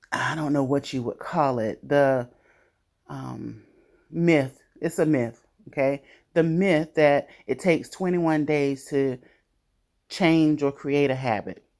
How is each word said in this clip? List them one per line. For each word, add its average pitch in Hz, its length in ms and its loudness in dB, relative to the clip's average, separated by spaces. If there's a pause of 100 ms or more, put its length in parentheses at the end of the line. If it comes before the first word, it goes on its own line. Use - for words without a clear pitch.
(120)
I 143 240 -4
don't 151 160 -4
know 139 140 0
what 139 260 -2
you 127 120 -6
would - 160 -8
call 139 400 -2
it, 110 280 -6
the, 135 420 2 (760)
um, 127 560 -12 (460)
myth. 160 520 0 (200)
It's 160 180 -4
a 160 60 2
myth, 123 420 0 (220)
okay? 139 340 -2 (300)
The 165 100 4
myth 165 520 0
that 143 340 4 (160)
it 123 160 -6
takes - 280 2
twenty-one 170 540 0
days 139 440 -2
to 135 320 -2 (880)
change 160 540 2
or 139 100 0
create 143 380 0
a 127 40 -2
habit. 107 480 -4 (160)